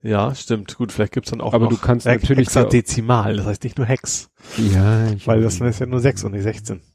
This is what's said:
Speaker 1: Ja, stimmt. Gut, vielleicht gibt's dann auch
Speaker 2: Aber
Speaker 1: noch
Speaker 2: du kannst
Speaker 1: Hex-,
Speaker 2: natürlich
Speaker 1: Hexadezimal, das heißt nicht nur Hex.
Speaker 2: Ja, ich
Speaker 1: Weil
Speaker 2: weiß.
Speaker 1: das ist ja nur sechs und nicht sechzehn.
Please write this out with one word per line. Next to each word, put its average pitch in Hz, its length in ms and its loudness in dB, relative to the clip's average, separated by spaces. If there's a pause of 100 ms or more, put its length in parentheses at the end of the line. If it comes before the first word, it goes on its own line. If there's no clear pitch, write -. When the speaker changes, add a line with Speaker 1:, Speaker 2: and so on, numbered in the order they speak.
Speaker 1:
Ja, 110 340 0
stimmt. - 420 -6
Gut, 113 140 -4
vielleicht 107 220 -2
gibt's - 180 -6
dann 113 100 -8
auch 107 120 -4
Speaker 2:
Aber 113 120 4
Speaker 1:
noch 110 60 2
Speaker 2:
du 113 60 0
kannst 120 280 0
Speaker 1:
Hex-, 120 180 2
Speaker 2:
natürlich 131 240 4
Speaker 1:
Hexadezimal, 113 880 2
das 101 100 -4
heißt 101 160 -6
nicht - 140 -8
nur 123 100 -2
Hex. - 420 -4 (420)
Speaker 2:
Ja, 107 360 4
ich 104 200 -4
Speaker 1:
Weil 113 160 4
Speaker 2:
weiß. 95 160 0
Speaker 1:
das 120 160 0
ist - 40 -14
ja 131 80 -2
nur 127 120 -2
sechs 127 240 0
und 101 80 -6
nicht 101 120 -6
sechzehn. 104 380 -6 (140)